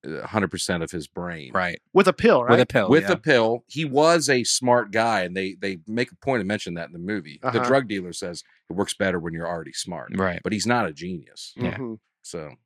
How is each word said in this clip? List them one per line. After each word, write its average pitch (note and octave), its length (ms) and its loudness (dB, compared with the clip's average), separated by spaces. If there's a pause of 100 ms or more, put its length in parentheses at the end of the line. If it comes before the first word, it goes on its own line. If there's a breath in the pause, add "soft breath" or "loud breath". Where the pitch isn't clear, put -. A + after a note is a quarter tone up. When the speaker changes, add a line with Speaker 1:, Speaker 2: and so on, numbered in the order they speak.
Speaker 1:
uh, D2 220 -10
hundred G2 240 2
percent F2 320 -4
of D#2 80 -10
his E2+ 160 -8
brain. E2 440 -10
Speaker 2:
Right. F3+ 280 -2 (120)
Speaker 3:
With F#3 140 8
a F#3 60 4
pill, E3 320 4
right? B2 80 4
Speaker 2:
With A#2+ 80 8
a A#2+ 60 6
pill, G#2 220 2
Speaker 1:
With D#3 160 6
Speaker 2:
yeah. G3 80 0
Speaker 1:
a E3 40 2
pill. A#2+ 500 2
He D#3+ 180 -6
was D3 440 4
a B2+ 160 2
smart A#2+ 480 2
guy, A2+ 300 2
and F2+ 140 -6
they, F#2+ 240 -4
they G2 180 -4 (100)
make A#2+ 240 -4
a - 40 -20
point C3 260 -2
of F#2 40 -4
mentioning G2 300 -4
that E2 100 -8
in - 60 -20
the E2+ 80 -14
movie. E2+ 420 -8
The C3 60 -2
Speaker 3:
Uh-huh. A#2+ 180 2
Speaker 1:
drug C3 220 2
dealer F#2 240 -6
says F2 320 -10 (260)
it E2+ 40 -8
works F#2+ 200 -2
better F#2 240 0
when E2 160 -6
you're E2 140 -6
already E2 240 -8
smart. D#2+ 420 -10
Speaker 2:
Right. F#2 300 0
Speaker 1:
But F#2+ 80 -2
he's G2+ 140 -2
not A#2 200 2
a D#2+ 60 -6
genius. E2+ 640 -12
Speaker 2:
Yeah. B2 160 -4
Speaker 3:
Mm-hmm. A#2+ 220 -8 (280)
Speaker 1:
So. D2+ 300 -12 (120)